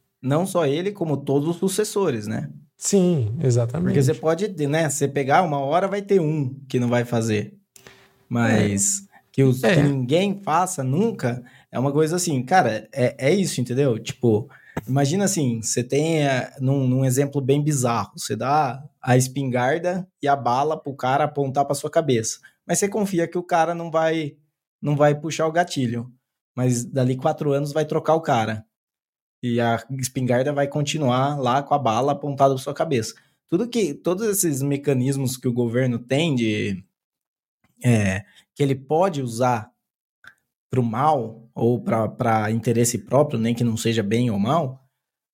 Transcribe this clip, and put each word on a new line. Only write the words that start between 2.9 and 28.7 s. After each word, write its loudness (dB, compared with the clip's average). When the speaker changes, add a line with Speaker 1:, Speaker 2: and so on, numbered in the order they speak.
Speaker 2:
exatamente. 0
Speaker 1:
Porque 4
você 4
pode, -2
né, 0
você -2
pegar, 2
uma -2
hora 0
vai -4
ter 4
um 0
que -2
não 0
vai 2
fazer. -2
Mas 0
Speaker 2:
É. -
Speaker 1:
que 2
os, 2
Speaker 2:
É. 4
Speaker 1:
que 6
ninguém 0
faça -2
nunca, 0
é -4
uma 0
coisa 2
assim, -2
cara, 2
é, 0
é 4
isso, 0
entendeu? 0
Tipo, 0
imagina 2
assim, 0
você -4
tem, 0
é, -2
num, 0
num 2
exemplo 0
bem 2
bizarro, 0
você -6
dá -2
a 4
espingarda 0
e -2
a 4
bala 0
pro -8
cara 0
apontar 0
pra -2
sua -6
cabeça. 0
Mas 0
você 0
confia -2
que -6
o -4
cara 0
não -8
vai, 0
não 0
vai 6
puxar -4
o -4
gatilho. -2
Mas 0
dali 0
quatro -2
anos -2
vai -2
trocar 0
o 0
cara. -2